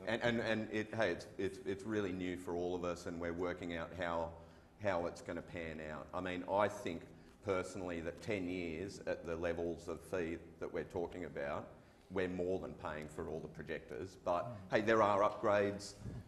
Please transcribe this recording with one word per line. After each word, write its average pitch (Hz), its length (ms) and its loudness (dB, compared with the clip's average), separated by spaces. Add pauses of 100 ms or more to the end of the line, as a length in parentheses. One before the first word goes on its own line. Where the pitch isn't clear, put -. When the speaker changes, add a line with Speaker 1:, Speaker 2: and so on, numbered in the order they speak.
Speaker 1:
No. 101 80 0
Speaker 2:
And, 117 80 0
and, 117 180 4
and 110 320 2
it, 107 240 0
hey, 110 160 4
it's, 85 160 -4 (100)
it's, 95 280 0
it's 95 180 -2
really 104 300 0
new 90 240 -2
for 90 160 -4
all 90 220 2
of 87 100 0
us, 87 220 -2
and 85 120 -4
we're 85 140 0
working 87 420 -2
out 82 240 -4
how, 85 300 2 (520)
how 90 240 2
it's 78 160 -4
gonna 85 200 -6
pan 80 400 -6 (100)
out. 76 220 -8
I 90 80 -2
mean, 90 300 -2
I 101 180 6
think 90 320 -4 (420)
personally 90 560 0
that 82 220 -4
ten 98 260 0
years 87 580 -4
at 82 200 -2
the 82 100 -2
levels 85 540 0
of 80 100 -4
fee 82 380 0 (240)
that 85 120 -4
we're 80 120 0
talking 87 400 -2
about, 76 420 -4 (420)
we're 92 200 2
more 90 300 0
than 76 160 -6
paying 78 340 -6
for 80 180 -6
all 78 140 -4
the 76 80 -8
projectors. 76 720 -6
But 87 220 4
Speaker 1:
Mm. 110 320 -2
Speaker 2:
hey, 110 40 6
there 110 220 8
are 101 160 8 (100)
upgrades. 101 680 4 (320)